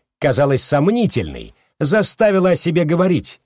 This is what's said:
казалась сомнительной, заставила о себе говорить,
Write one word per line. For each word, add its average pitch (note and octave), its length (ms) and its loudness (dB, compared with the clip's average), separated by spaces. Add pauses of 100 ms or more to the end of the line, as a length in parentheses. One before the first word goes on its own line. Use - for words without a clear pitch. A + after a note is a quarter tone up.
(200)
казалась C3+ 420 0
сомнительной, C3+ 920 -2 (260)
заставила F#3+ 720 2
о E3+ 60 2
себе E3+ 280 0
говорить, E3 600 0